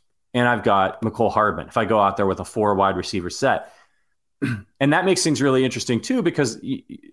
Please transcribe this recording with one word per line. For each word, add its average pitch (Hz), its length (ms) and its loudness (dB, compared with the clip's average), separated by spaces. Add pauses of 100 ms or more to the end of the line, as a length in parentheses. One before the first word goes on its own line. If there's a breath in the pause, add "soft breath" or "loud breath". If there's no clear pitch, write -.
(340)
and 123 140 2
I've 113 160 0
got 98 380 2
Mecole 110 300 0
Hardman. 104 360 0
If - 100 -4
I 110 80 0
go 107 140 2
out 98 180 2
there 101 80 2
with 95 140 0
a 90 60 -8
four 104 280 0
wide 98 240 2
receiver 87 320 -6
set, - 420 -2 (680 loud breath)
<clears throat> 117 380 -8
and 139 140 2
that 185 120 2
makes 185 180 2
things 147 160 0
really 131 240 2
interesting 120 380 -2
too, - 220 -2
because 165 380 -2
y-, - 280 -8
y-, - 80 -16 (160)